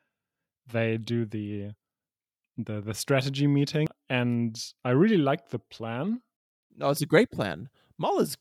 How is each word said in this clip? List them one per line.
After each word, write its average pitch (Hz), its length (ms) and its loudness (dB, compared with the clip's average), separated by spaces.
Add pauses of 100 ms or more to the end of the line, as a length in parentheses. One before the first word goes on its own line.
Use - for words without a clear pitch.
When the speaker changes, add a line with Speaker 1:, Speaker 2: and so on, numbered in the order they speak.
(720)
Speaker 1:
they 113 260 0
do 117 280 -2
the, 104 460 -8 (880)
the, 107 240 -6
the 107 120 -4
strategy 139 540 0
meeting, 143 400 2 (220)
and 120 520 0 (240)
I 127 60 0
really 190 260 6
liked 143 320 0
the 123 100 -6
plan. 135 640 -6 (560)
Speaker 2:
No, 143 120 -2
it's 151 120 0
a 147 60 -2
great 190 240 4
plan. 98 380 -6 (280)
Maul 294 220 0
is 156 220 -2